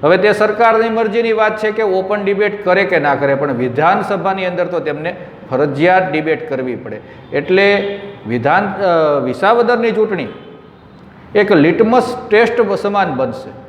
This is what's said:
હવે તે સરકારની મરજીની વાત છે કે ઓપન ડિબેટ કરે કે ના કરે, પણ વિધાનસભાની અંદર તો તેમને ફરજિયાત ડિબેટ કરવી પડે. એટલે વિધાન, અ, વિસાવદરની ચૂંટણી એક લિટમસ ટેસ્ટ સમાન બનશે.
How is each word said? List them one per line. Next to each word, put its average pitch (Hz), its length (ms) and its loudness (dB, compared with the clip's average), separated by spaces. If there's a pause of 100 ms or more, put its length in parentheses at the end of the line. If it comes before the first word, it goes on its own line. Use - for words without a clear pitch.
હવે 165 140 4
તે 202 160 2
સરકારની 220 560 2
મરજીની 226 440 0
વાત 214 240 0
છે 214 140 -2
કે 220 120 -2
ઓપન 196 400 -2
ડિબેટ 202 420 -2
કરે 185 200 2
કે 170 140 0
ના 143 160 0
કરે, 139 200 0
પણ 143 180 -2
વિધાનસભાની 180 920 0
અંદર 175 220 -4
તો 175 120 -4
તેમને 151 360 -6 (340)
ફરજિયાત 147 640 2
ડિબેટ 156 380 -2
કરવી 127 260 -6
પડે. 107 240 -12 (340)
એટલે 196 680 2 (280)
વિધાન, 147 460 0
અ, 165 460 2
વિસાવદરની 226 720 0
ચૂંટણી 196 360 -2 (1080)
એક 208 160 4
લિટમસ 208 680 4 (120)
ટેસ્ટ 208 420 2
સમાન 196 420 -2
બનશે. 127 560 -6